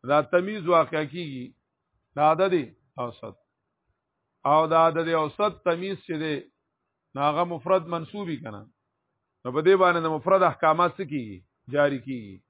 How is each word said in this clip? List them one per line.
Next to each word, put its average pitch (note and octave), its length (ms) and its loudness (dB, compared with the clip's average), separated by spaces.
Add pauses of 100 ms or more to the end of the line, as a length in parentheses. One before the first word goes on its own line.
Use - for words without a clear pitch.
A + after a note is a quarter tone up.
دا D3 120 4 (120)
تمیز F#3+ 340 0
واقع E3 340 2 (120)
کیږي C#3+ 320 -12 (720)
د - 20 -8 (140)
عدد F#3 220 2 (500)
اوسط. A2 320 -14 (1160)
او D#3 100 6 (100)
د - 20 2 (140)
عدد E3 200 0 (120)
اوسط E3 340 -2 (140)
تمیز F3+ 380 -4
چې E3+ 180 -8
دی، D#3 120 -4 (800)
نو C3+ 120 -8
هغه D3+ 160 0 (100)
مفرد F3 300 0 (100)
منصوبی E3+ 500 -8
کنه. G#2 180 -14 (800)
نو - 140 -10
په D3+ 120 0
دې F#3+ 140 8
باندې F3 200 4
د D#3+ 140 -2
مفرد F#3 340 2
احکامات E3 480 0
څه G3 140 -8
کیږي؟ A2+ 260 -10 (360)
جاری C#3+ 340 2
کیږي. A2 280 -12 (140)